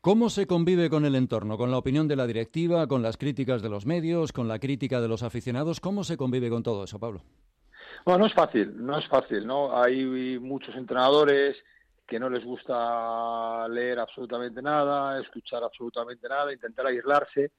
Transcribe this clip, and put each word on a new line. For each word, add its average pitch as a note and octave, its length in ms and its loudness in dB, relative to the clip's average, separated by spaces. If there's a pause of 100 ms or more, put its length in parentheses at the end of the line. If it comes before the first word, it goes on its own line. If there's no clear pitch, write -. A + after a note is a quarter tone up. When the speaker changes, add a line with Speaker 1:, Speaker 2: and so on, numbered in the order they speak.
Speaker 1:
¿Cómo A3 280 4
se G3+ 180 0
convive E3+ 420 4
con D3+ 160 2
el C#3 100 4
entorno, G#2+ 420 0
con B2 120 0
la B2+ 80 2
opinión C#3 300 2
de C#3+ 80 2
la C3 100 0
directiva, D#3+ 640 0
con B2+ 160 0
las A2+ 140 -2
críticas B2+ 440 -2
de G#2+ 80 -4
los G2+ 160 -6
medios, E3 460 0
con A#2+ 160 -4
la A2 100 -2
crítica C3+ 420 -2
de A#2 80 0
los A2+ 140 -2
aficionados? B2 580 -4
¿Cómo G3 240 -4
se D#3+ 140 -4
convive B2+ 320 0
con A#2 140 -2
todo G2+ 220 -2
eso, G2+ 120 -14
Pablo? G#2 240 -8 (840)
Speaker 2:
Bueno, F3+ 160 6
no G#3+ 60 8
es G#3+ 80 0
fácil, A2 400 4 (100)
no C#3 140 -4
es D3 100 -6
fácil, A#2 380 2
¿no? C3 320 0
Hay B2+ 600 0
muchos C3 360 -10
entrenadores C#3 800 4 (500)
que A2+ 120 -6
no B2+ 120 -4
les A#2+ 120 -4
gusta A#2 1200 -4
leer A#2+ 320 -2
absolutamente B2 640 -8
nada, C#3+ 580 0
escuchar A#2 420 -10
absolutamente A#2+ 640 -8
nada, C#3+ 240 -2
intentar B2+ 360 -6
aislarse C#3 720 0